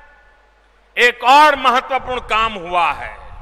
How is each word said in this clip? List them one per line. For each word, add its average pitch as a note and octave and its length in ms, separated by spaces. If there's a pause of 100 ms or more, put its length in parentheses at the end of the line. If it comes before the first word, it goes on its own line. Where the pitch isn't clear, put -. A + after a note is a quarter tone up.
(960)
एक A#3+ 260
और C#4+ 320
महत्वपूर्ण B3+ 640
काम A3 340
हुआ F3 380
है। A#2 260 (240)